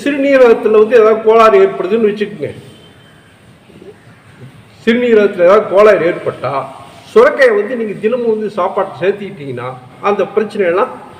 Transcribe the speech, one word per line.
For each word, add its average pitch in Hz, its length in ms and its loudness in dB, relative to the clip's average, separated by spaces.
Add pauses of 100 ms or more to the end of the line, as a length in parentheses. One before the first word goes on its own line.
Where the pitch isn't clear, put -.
சிறுநீரகத்துல 277 680 2
வந்து 220 300 4
ஏதாவது 214 240 2
கோளாறு 214 420 4
ஏற்படுதுன்னு 196 440 -2
வச்சுக்கோங்க. 151 420 -8 (2250)
சிறுநீரகத்துல 220 560 0
ஏதாவது 185 340 2
கோளாறு 190 340 4
ஏற்பட்டா, 135 560 -6 (500)
சுரக்காயை 254 400 4
வந்து 208 200 -4
நீங்க 220 180 -6
தினமும் 226 360 -4
வந்து 214 200 -4
சாப்பாட்டு 185 580 -4
சேர்த்துக்கிட்டீங்கன்னா, 139 680 -8 (280)
அந்த 202 240 -2 (100)
பிரச்சனையெல்லாம் 208 520 -2 (320)